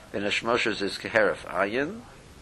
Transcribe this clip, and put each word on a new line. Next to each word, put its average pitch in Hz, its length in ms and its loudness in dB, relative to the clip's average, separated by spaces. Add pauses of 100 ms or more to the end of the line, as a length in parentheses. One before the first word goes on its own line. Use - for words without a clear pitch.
(100)
Ben 104 120 -4
Hashmoshes 113 580 0
is 98 160 -2
Keheref 101 480 2
Ayin. 127 560 -2 (400)